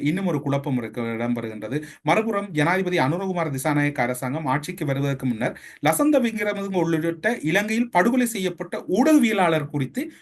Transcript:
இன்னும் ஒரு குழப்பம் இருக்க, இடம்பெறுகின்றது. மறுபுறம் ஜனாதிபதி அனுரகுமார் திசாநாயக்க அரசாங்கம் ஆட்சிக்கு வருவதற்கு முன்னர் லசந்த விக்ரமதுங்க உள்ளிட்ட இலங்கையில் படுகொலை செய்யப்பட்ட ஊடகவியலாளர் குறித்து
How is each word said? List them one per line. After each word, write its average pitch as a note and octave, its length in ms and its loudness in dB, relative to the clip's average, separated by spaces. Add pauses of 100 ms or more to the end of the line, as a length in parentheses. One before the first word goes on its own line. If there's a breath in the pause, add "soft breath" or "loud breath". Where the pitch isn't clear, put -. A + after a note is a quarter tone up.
இன்னும் F3+ 240 0
ஒரு D3+ 140 0
குழப்பம் C#3 380 -2
இருக்க, A#2 340 -4
இடம்பெறுகின்றது. A2+ 680 -4 (220 loud breath)
மறுபுறம் G3+ 500 0
ஜனாதிபதி F3 460 0
அனுரகுமார் E3 560 0
திசாநாயக்க C#3+ 480 0
அரசாங்கம் B2+ 440 -4
ஆட்சிக்கு D3 380 -4
வருவதற்கு C#3 420 -2
முன்னர் A#2+ 300 -2 (260 loud breath)
லசந்த C#4+ 380 4
விக்ரமதுங்க G#3 640 -2
உள்ளிட்ட E3 580 0
இலங்கையில் G#3+ 480 0
படுகொலை A#3+ 380 4
செய்யப்பட்ட F#3 600 -6
ஊடகவியலாளர் G3 800 4
குறித்து C#3 280 -4 (240 loud breath)